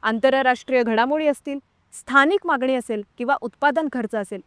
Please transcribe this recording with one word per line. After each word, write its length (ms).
आंतरराष्ट्रीय 800
घडामोडी 440
असतील, 320
स्थानिक 540
मागणी 280
असेल 280
किंवा 220
उत्पादन 520
खर्च 220
असेल 320